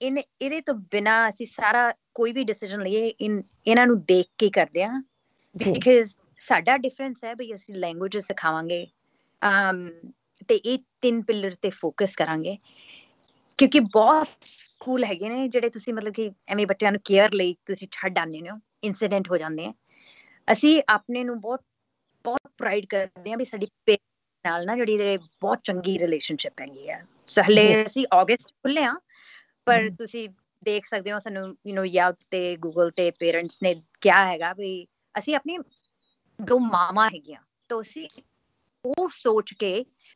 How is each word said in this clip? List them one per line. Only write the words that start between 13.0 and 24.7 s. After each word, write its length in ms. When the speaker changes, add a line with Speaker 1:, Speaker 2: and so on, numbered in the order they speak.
Speaker 1:
ਕਿਉਂਕਿ 220
ਬਹੁਤ 480
school 640
ਹੈਗੇ 240
ਨੇ 200
ਜਿਹੜੇ 220
ਤੁਸੀਂ 240
ਮਤਲਬ 180
ਕਿ 180
ਐਵੇਂ 180
ਬੱਚਿਆਂ 260
ਨੂੰ 120
care 280
ਲਈ 220
ਤੁਸੀਂ 240
ਛੱਡ 280
ਆਉਂਦੇ 320
ਹੋ, 80
incident 460
ਹੋ 60
ਜਾਂਦੇ 300
ਆ। 60
ਅਸੀਂ 360
ਆਪਣੇ 360
ਨੂੰ 160
ਬਹੁਤ, 220
ਬਹੁਤ 160
pride 280
ਕਰਦੇ 440
ਹਾਂ 60
ਵੀ 80
ਸਾਡੀ 220
ਪੇਰੈਂਟਸ 640
ਨਾਲ 140
ਨਾ 100